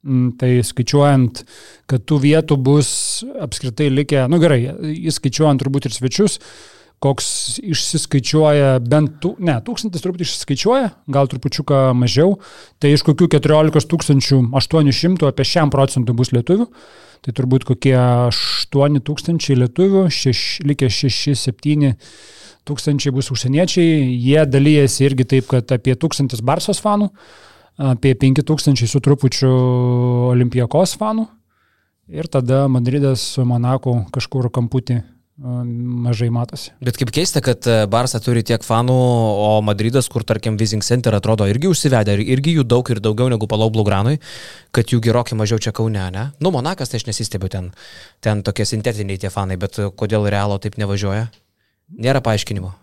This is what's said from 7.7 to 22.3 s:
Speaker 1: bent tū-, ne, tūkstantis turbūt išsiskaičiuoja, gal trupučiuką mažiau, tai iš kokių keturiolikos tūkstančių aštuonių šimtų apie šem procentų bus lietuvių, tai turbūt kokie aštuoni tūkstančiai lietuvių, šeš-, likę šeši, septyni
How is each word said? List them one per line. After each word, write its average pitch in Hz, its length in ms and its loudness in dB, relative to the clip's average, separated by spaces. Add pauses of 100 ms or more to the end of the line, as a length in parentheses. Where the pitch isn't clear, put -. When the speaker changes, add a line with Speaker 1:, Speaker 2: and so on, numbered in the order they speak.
Speaker 1:
bent 143 380 0
tū-, 185 200 -6
ne, 165 200 -2
tūkstantis 208 460 -6
turbūt 180 200 -4
išsiskaičiuoja, 220 680 -2 (160)
gal 139 220 2
trupučiuką 139 520 -2 (120)
mažiau, 123 440 2 (400)
tai 143 160 2
iš 147 120 4
kokių 165 260 4
keturiolikos 156 580 2
tūkstančių 139 540 2 (100)
aštuonių 143 400 2
šimtų 165 360 2
apie 131 200 0
šem 151 240 2
procentų 127 440 2
bus 123 160 0
lietuvių, 175 360 2 (520)
tai - 120 -8
turbūt 127 320 2
kokie 131 320 2
aštuoni 127 1040 2
tūkstančiai 151 560 -2
lietuvių, 185 520 2
šeš-, - 580 -2
likę 139 260 0
šeši, 139 440 -2
septyni 147 580 0 (680)